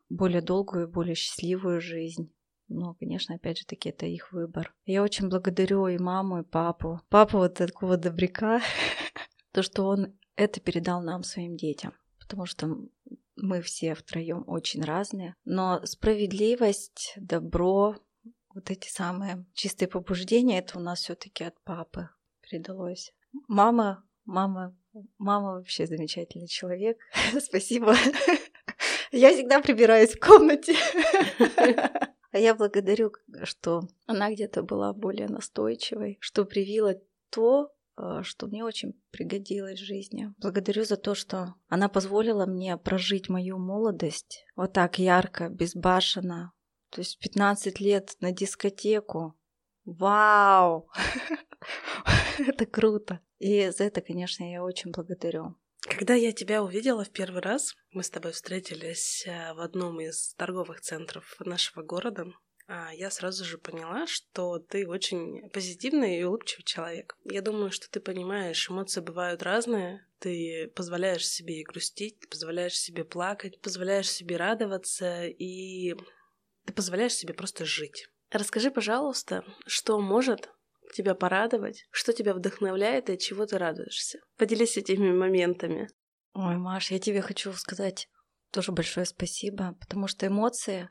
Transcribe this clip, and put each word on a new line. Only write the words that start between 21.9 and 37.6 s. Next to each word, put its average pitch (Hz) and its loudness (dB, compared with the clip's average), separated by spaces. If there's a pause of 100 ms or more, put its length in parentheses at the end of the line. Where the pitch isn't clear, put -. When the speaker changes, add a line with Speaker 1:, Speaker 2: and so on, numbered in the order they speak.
Speaker 1:
передалось. 180 -10 (360)
Мама, 208 4 (200)
мама, 185 -2 (420)
мама 202 0
вообще 185 -6
замечательный 170 -8
человек. 190 -4 (140)
<laughs> 233 0
Спасибо. 226 4
<laughs> - 6 (1080)
Я 262 12
всегда 247 4
прибираюсь 220 8
в - -14
комнате. 311 12 (640)
<laughs> - 4 (300)
А 196 2
я 226 8
благодарю, 208 2 (320)
что 170 -4 (160)
она 208 -2
где-то 202 -4
была 202 -2
более 208 -4
настойчивой, 208 -4
что - 0
привила 202 0 (360)
то, 262 2 (240)